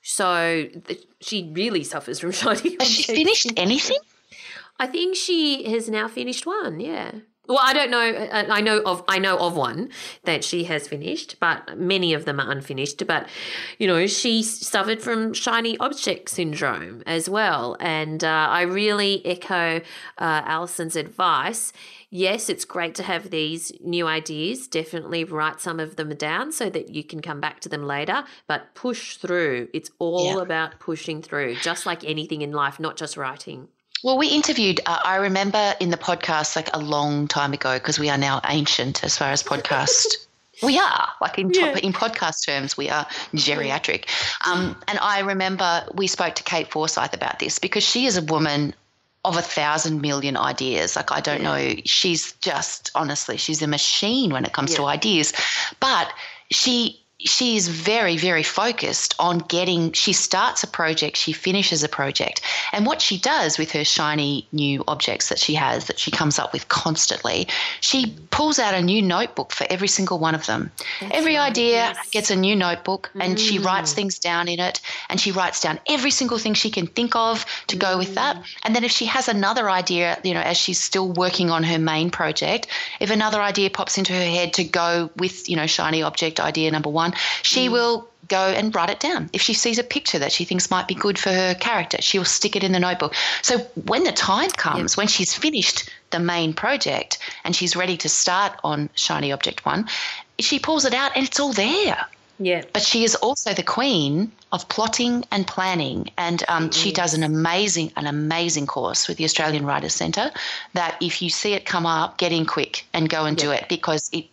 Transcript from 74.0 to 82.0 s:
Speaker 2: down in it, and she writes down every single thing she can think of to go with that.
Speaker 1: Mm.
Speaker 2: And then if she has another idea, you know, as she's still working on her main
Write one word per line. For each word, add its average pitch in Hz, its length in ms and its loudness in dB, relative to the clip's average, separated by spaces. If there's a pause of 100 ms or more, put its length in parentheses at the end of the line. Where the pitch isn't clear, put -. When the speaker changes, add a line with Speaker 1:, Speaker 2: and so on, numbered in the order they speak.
Speaker 2:
down 175 300 0
in 170 100 -2
it, 180 220 0 (280)
and 185 120 0
she 196 100 2
writes 185 300 0
down 160 260 0
every 285 240 2
single 240 280 0
thing 214 160 0
she 220 160 2
can 175 160 -2
think 233 280 0
of 226 300 2 (220)
to - 100 -4
go 185 200 2
with 190 180 -2
that. 262 220 2
Speaker 1:
Mm. - 60 -14 (200)
Speaker 2:
And 226 120 2
then 240 80 2
if 233 80 2
she - 140 2
has 247 240 0
another 214 400 2
idea, 180 540 2
you 180 100 0
know, 170 80 0
as 170 160 2
she's - 240 0
still 190 280 0
working 180 420 2
on 160 120 2
her 165 160 2
main 160 300 2